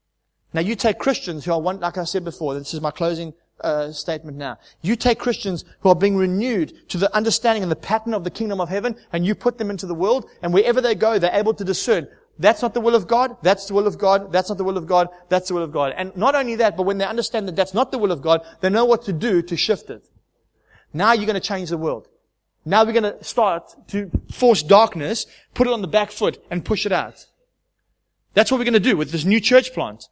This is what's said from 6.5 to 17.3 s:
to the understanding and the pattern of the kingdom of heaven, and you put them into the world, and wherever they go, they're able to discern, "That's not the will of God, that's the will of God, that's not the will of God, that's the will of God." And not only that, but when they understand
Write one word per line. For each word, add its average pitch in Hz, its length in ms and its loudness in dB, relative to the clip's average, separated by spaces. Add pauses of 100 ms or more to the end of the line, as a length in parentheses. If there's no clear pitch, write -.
to - 80 -6
the 196 180 0
understanding 220 460 0
and 175 100 -2
the 156 40 -2
pattern 220 400 -2
of 185 80 -4
the 180 80 -6
kingdom 208 280 -6
of 170 100 -4
heaven, 202 260 -4 (180)
and 175 100 -2
you 196 120 0
put - 240 -2
them 208 100 -4
into 196 160 -8
the 175 80 -6
world, 202 340 0 (140)
and 175 100 -2
wherever 226 300 4
they 226 140 2
go, 214 240 2
they're 170 120 2
able 208 220 2
to 208 100 -8
discern, 185 440 0 (320)
"That's 220 240 2
not 233 100 -2
the 240 80 -2
will 233 140 2
of 185 120 2
God, 240 360 0
that's 190 240 2
the 202 80 -2
will 202 100 2
of 175 140 -4
God, 196 320 2
that's 180 180 0
not 202 80 -6
the 185 60 -2
will 185 140 -2
of 160 100 -8
God, 180 220 2 (200)
that's 185 200 0
the 185 40 -4
will 175 80 0
of 156 100 -6
God." 143 240 0
And 185 220 -6
not 240 160 2
only 254 220 -2
that, 214 200 2
but 180 120 0
when 196 100 0
they 196 80 -2
understand 220 440 -4